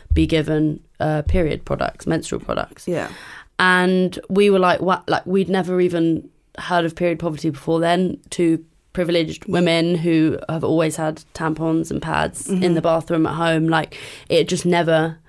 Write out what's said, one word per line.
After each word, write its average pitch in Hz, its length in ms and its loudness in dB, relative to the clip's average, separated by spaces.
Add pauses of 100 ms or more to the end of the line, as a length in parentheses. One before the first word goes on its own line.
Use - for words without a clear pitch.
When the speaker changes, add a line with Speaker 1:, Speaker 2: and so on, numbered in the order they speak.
(120)
Speaker 1:
be 160 140 4
given, 156 540 0 (200)
uh, 151 220 -2
period 165 420 0
products, - 420 -6
menstrual 160 360 -4
products. - 440 -8
Speaker 2:
Yeah. 160 220 -4 (500)
Speaker 1:
And 185 600 2 (100)
we 202 220 4
were 196 80 6
like, 180 240 4
"What?" 180 260 -2
Like, - 180 0
we'd 185 220 0
never 180 320 0
even 165 480 0 (300)
heard 175 260 -2
of 165 100 -4
period 170 240 -2
poverty 160 320 -4
before 165 300 -2
then. 175 380 0 (120)
Two 165 340 0 (280)
privileged 170 540 -2
women 170 500 2
who 160 420 2 (100)
have 160 160 -4
always 156 320 0
had 156 260 -4 (120)
tampons 160 560 -2
and 147 120 -4
pads 156 460 -4
in 190 120 0
Speaker 2:
Mm-hmm. 175 140 2
Speaker 1:
the 165 80 0
bathroom 165 440 0
at 147 80 -4
home. 160 340 0
Like, 160 280 0 (320)
it 165 200 4
just 185 180 -2
never 165 520 2 (100)